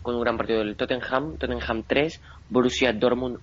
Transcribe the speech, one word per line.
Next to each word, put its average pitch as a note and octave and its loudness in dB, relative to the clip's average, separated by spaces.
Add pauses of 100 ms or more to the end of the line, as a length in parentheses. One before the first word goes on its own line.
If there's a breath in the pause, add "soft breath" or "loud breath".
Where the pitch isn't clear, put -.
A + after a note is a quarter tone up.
con A#2+ -4
un A#2+ -2
gran A#2 2
partido A2+ 0
del G#2 -2
Tottenham, C3 -2
Tottenham A#2+ -4
tres, D3 0 (280 loud breath)
Borussia B2 4
Dortmund A#2+ 0